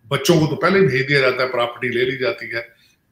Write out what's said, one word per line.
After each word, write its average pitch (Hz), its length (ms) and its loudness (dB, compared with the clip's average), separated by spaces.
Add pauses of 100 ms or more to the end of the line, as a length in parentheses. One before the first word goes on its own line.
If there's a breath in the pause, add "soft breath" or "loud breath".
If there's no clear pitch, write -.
बच्चों 156 320 2
को 156 80 2
तो - 80 -4
पहले 190 260 2
भेज 131 260 2
दिया 143 120 2
जाता 127 240 0
है, 127 80 -2
प्रॉपर्टी 120 380 -4
ले 120 160 -2
ली 131 120 -2
जाती 117 320 -6
है, 117 120 -8 (500 soft breath)